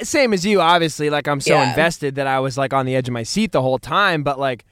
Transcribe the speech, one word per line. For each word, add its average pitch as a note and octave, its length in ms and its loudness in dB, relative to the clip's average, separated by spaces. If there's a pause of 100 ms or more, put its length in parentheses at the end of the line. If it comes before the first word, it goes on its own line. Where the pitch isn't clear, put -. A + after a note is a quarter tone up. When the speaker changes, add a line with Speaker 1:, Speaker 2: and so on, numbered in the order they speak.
Speaker 1:
same B3 320 0
as F3+ 120 -2
you. G3+ 160 2
Obviously, D#3+ 500 2
like, D3 160 -2
I'm C#3+ 140 0
so D3+ 120 2
Speaker 2:
Yeah. D3+ 160 4
Speaker 1:
invested D3+ 460 -2
that C#3 120 -2
I C3+ 120 0
was, C3 180 -4
like, C3+ 160 -2
on C3+ 140 0
the C3 80 -2
edge B2+ 120 0
of B2 60 -4
my A#2+ 80 -6
seat G3+ 300 -2
the C#3+ 100 2
whole C3 160 0
time. E3 460 0
But, C#3 160 -2
like, C3 320 -4